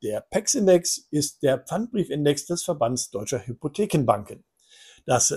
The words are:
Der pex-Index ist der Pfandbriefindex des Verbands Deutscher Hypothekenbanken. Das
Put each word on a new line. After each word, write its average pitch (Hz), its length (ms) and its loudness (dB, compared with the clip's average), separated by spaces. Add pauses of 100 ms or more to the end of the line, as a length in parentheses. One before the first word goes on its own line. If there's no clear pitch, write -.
Der 107 180 -4
pex-Index 190 880 2
ist 147 320 -4
der 135 160 2
Pfandbriefindex 151 880 -2
des 175 180 -4
Verbands 127 460 -2
Deutscher 107 360 -6
Hypothekenbanken. 120 1000 -2 (600)
Das 131 300 2